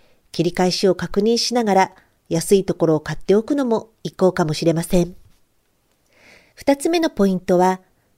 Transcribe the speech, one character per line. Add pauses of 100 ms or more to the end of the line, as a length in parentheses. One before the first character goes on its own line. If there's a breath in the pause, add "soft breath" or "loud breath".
(340 soft breath)
切
り
返
し
を
確
認
し
な
が
ら (360 soft breath)
安
い
と
こ
ろ
を
買
っ
て
お
く
の
も (120)
一
考
か
も
し
れ
ま
せ
ん。 (1400 soft breath)
二
つ
目
の
ポ
イ
ン
ト
は、 (380)